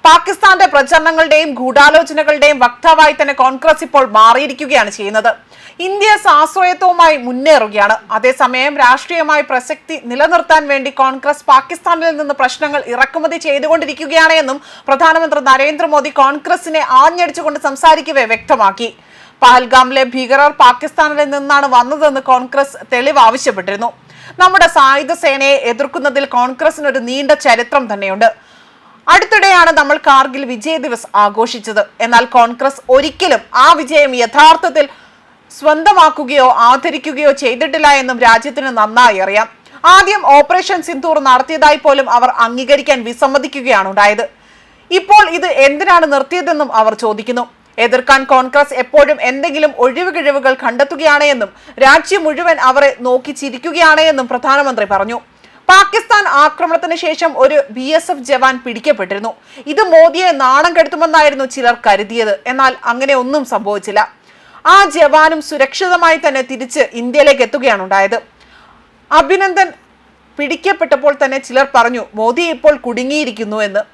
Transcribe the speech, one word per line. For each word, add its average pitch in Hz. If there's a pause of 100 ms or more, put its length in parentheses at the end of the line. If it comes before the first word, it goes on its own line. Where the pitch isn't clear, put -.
പാകിസ്ഥാന്റെ 359
പ്രചരണങ്ങളുടെയും 311
ഗൂഢാലോചനകളുടെയും 294
വക്താവായി 302
തന്നെ 277
കോൺഗ്രസ് 269
ഇപ്പോൾ 269
മാറിയിരിക്കുകയാണ് 240
ചെയ്യുന്നത്. 214 (460)
ഇന്ത്യ 403
സ്വാശ്രയത്വവുമായി 349
മുന്നേറുകയാണ്. 240 (140)
അതേസമയം 254
രാഷ്ട്രീയമായി 294
പ്രസക്തി 285
നിലനിർത്താൻ 311
വേണ്ടി 277
കോൺഗ്രസ് 269
പാകിസ്ഥാനിൽ 330
നിന്ന് 285
പ്രശ്നങ്ങൾ 285
ഇറക്കുമതി 302
ചെയ്തുകൊണ്ടിരിക്കുകയാണ് 311
എന്നും 277 (260)
പ്രധാനമന്ത്രി 311
നരേന്ദ്രമോദി 294
കോൺഗ്രസിനെ 294
ആഞ്ഞടിച്ചുകൊണ്ട് 302
സംസാരിക്കവേ 285
വ്യക്തമാക്കി. 220 (460)
പഹൽഗാമിലെ 254
ഭീകരർ 262
പാകിസ്ഥാനിൽ 294
നിന്നാണ് 285
വന്നതെന്ന് 269
കോൺഗ്രസ് 269 (160)
തെളിവ് 269
ആവശ്യപ്പെട്ടിരുന്നു. 220 (460)
നമ്മുടെ 370
സായുധ 277
സേനയെ 277
എതിർക്കുന്നതിൽ 269
കോൺഗ്രസിന് 277
ഒരു 269
നീണ്ട 269
ചരിത്രം 240
തന്നെയുണ്ട്. 202 (560)
അടുത്തിടെയാണ് 381
നമ്മൾ 294
കാർഗിൽ 269
വിജയ് 247
ദിവസ് 254
ആഘോഷിച്ചത്. 208 (160)
എന്നാൽ 233
കോൺഗ്രസ് 247
ഒരിക്കലും 277 (160)
ആ 285
വിജയം 294
യഥാർത്ഥത്തിൽ 294 (720)
സ്വന്തമാക്കുകയോ 302
ആദരിക്കുകയോ 269
ചെയ്തിട്ടില്ല 277
എന്നും 262
രാജ്യത്തിന് 247
നന്നായി 226
അറിയാം. 196 (360)
ആദ്യം 381
ഓപ്പറേഷൻ 339
സിന്ദൂർ 311
നടത്തിയതായി 269
പോലും 277
അവർ 240
അംഗീകരിക്കാൻ 247
വിസമ്മതിക്കുകയാണ് 247
ഉണ്ടായത്. 208 (640)
ഇപ്പോൾ 381
ഇത് 349
എന്തിനാണ് 294
നിർത്തിയതെന്നും 294
അവർ 220
ചോദിക്കുന്നു. 226 (280)
എതിർക്കാൻ 254
കോൺഗ്രസ് 269
എപ്പോഴും 277
എന്തെങ്കിലും 277
ഒഴിവുകിഴിവുകൾ 277
കണ്ടെത്തുകയാണ് 285
എന്നും 247 (340)
രാജ്യം 320
മുഴുവൻ 311
അവരെ 262
നോക്കി 254
ചിരിക്കുകയാണ് 302
എന്നും 277
പ്രധാനമന്ത്രി 269
പറഞ്ഞു. 202 (480)
പാകിസ്ഥാൻ 403
ആക്രമണത്തിന് 320
ശേഷം 320
ഒരു 277
ബി 226
എസ് 311
എഫ് 285
ജവാൻ 262
പിടിക്കപ്പെട്ടിരുന്നു. 214 (300)
ഇത് 320
മോദിയെ 339
നാണം 285
കെടുത്തുമെന്നായിരുന്നു 302
ചിലർ 240 (100)
കരുതിയത്. 208
എന്നാൽ 262 (100)
അങ്ങനെ 254
ഒന്നും 262
സംഭവിച്ചില്ല. 208 (440)
ആ 392
ജവാനും 311
സുരക്ഷിതമായി 330
തന്നെ 269
തിരിച്ച് 254 (140)
ഇന്ത്യയിലേക്ക് 254
എത്തുകയാണ് 233
ഉണ്ടായത്. 196 (920)
അഭിനന്ദൻ 359 (640)
പിടിക്കപ്പെട്ടപ്പോൾ 294 (100)
തന്നെ 269
ചിലർ 262
പറഞ്ഞു, 233 (100)
"മോദി 233
ഇപ്പോൾ 311
കുടുങ്ങിയിരിക്കുന്നു 240
എന്ന്. 202 (140)